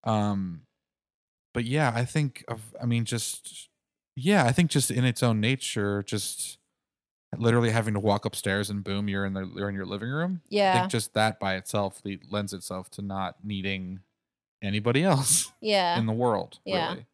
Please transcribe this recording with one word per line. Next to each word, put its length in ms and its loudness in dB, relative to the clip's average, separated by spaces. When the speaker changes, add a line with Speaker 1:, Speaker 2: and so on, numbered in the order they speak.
Speaker 1:
Um, 600 0
but 100 -2
yeah, 320 2
I 100 2
think 440 -2
of, 320 -10
I 40 -8
mean, 200 2
just, 640 -8
yeah, 300 4
I 60 6
think 200 4
just 200 2
in 140 2
its 180 2
own 160 4
nature, 640 0
just 540 -6
literally 340 4
having 240 0
to 40 0
walk 260 2
upstairs 440 -2
and 140 -4
boom, 240 -2
you're 180 -2
in 80 -2
the, 120 -4
you're 140 -4
in 60 -4
your 100 -6
living 240 -6
room. 360 -2
I 40 -20
Speaker 2:
Yeah. 300 4
Speaker 1:
think 120 0
just 220 -2
that 260 2
by 160 0
itself 480 -4
le-, 140 -6
lends 240 -4
itself 380 -8
to 100 -12
not 420 -6
needing 560 -4
anybody 420 0
else 520 2
<laughs> 60 -20
Speaker 2:
Yeah. 380 2
Speaker 1:
in 60 0
the 80 0
world, 520 0
Speaker 2:
Yeah. 260 -2
Speaker 1:
really. 220 -10